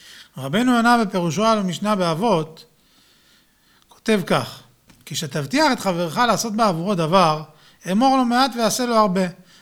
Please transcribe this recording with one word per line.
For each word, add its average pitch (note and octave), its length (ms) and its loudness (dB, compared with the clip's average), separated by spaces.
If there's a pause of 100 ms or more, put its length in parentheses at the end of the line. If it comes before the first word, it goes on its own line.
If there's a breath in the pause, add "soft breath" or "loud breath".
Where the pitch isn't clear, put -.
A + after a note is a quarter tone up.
(360 loud breath)
רבנו G#3+ 400 0
יונה, A#3 280 4
בפירושו F3 400 -2
על A3 140 2
המשנה G3 380 -2
באבות, E3+ 680 -2 (1200 soft breath)
כותב G#3+ 380 -2
כך: C#3 360 -2 (440)
"כשתבטיח E3+ 680 -2
את - 80 -4
חברך F3 360 -4
לעשות A3+ 360 0
בעבורו G3+ 420 0
דבר, D#3+ 480 2 (500 soft breath)
אמור C4 240 2
לו C4 80 2
מעט B3 340 0
ועשה A#3 280 -2
לו A#3 80 -2
הרבה, F#3+ 320 2 (360 soft breath)